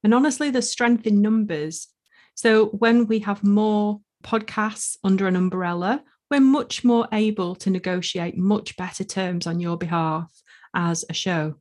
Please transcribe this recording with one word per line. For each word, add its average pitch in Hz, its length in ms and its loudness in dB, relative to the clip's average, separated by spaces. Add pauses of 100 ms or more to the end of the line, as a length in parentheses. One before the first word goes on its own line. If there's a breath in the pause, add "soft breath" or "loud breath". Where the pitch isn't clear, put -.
And 214 100 4
honestly, 285 380 2
there's 247 200 -2
strength 240 360 2
in 208 160 4
numbers. 190 640 -2 (460 soft breath)
So 220 320 4
when 226 400 2
we 220 140 0
have 202 220 -4
more 208 580 2 (220)
podcasts 220 800 -4
under 190 240 2
an 185 100 2
umbrella, 185 640 -2 (280 soft breath)
we're 285 100 2
much 269 440 2
more 233 280 4
able 214 420 -2
to - 160 -2
negotiate 180 640 -4
much 196 400 0
better 180 280 -8
terms 180 420 -4
on 170 140 -2
your 170 180 -4
behalf 165 520 -2 (440 soft breath)
as 170 340 -2
a 170 60 -10
show. 156 460 -2